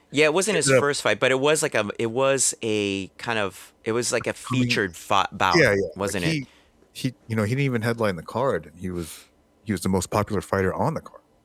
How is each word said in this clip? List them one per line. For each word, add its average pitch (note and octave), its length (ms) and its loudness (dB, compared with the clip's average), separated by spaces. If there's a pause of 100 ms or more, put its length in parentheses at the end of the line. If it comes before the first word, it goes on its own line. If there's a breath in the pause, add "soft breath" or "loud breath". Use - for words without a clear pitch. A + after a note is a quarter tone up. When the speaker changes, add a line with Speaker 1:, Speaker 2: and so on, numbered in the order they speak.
(120)
Speaker 1:
Yeah, D3 140 4
it D3+ 80 4
wasn't F#3 240 2
his C#3 120 2
Speaker 2:
Yeah. C3 100 6
Speaker 1:
first C#3+ 220 0
fight, G#2+ 180 2
but C3 120 4
it C3 80 2
was D3 240 2
like D3 120 -4
a, G#2+ 140 2 (100)
it A2+ 120 0
was C3+ 500 0
a G2+ 460 -2 (100)
kind A#2 220 -4
of, G2 340 -6 (100)
it A2+ 100 -2
was A#2 200 -2
like A#2 140 -2
a A2 40 -2
Speaker 2:
I - 20 -6 (180)
mean, B2+ 120 2
Speaker 1:
featured A2+ 320 0
fi-, - 380 0
bout, F#2+ 240 2
Speaker 2:
yeah, C#3 160 6
yeah. G2 80 2 (160)
Speaker 1:
wasn't F#2+ 280 -2
Speaker 2:
Like, E2 100 0
Speaker 1:
it? C#3 120 -6 (460 soft breath)
Speaker 2:
he, - 160 -6
he, B2 40 -6 (140)
you A2 80 -4
know, A2 80 2
he G#2 120 -2
didn't C#3 100 0
even B2 160 0
headline A2+ 360 0
the D#2+ 60 -12
card, A2 440 -2
and - 100 -20
he F#2 120 -10
was, F2 360 -10 (380)
he G#2+ 80 -6
was F#2 100 -2
the G#2 80 -2
most F#2+ 220 0
popular G2+ 300 0
fighter F#2+ 320 0
on C#3 200 -2
the - 80 -8
card. - 200 -20 (240)